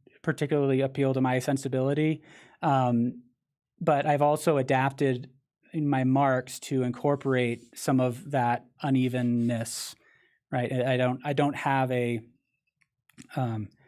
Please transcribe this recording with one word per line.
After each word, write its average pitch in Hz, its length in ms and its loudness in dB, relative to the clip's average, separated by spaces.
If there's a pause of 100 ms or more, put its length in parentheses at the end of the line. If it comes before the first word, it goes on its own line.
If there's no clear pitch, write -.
(220)
particularly 139 600 0
appeal 135 340 0
to 131 60 0
my 127 180 2
sensibility. 139 800 -2 (400)
Um, 123 600 0 (580)
but 147 240 2
I've 147 160 2
also 151 360 4
adapted 135 760 0 (400)
in 151 180 -2
my 131 140 0
marks 131 560 2
to 131 240 -2
incorporate 127 800 0 (120)
some 131 240 0
of 127 300 -2
that 120 380 0 (160)
unevenness, 123 1120 -2 (560)
right? 123 200 -2
I, 127 220 0
I 123 40 0
don't, 127 280 0
I 147 80 -2
don't 143 220 0
have 135 360 0
a, 120 280 -2 (1160)
um, 113 340 -4 (180)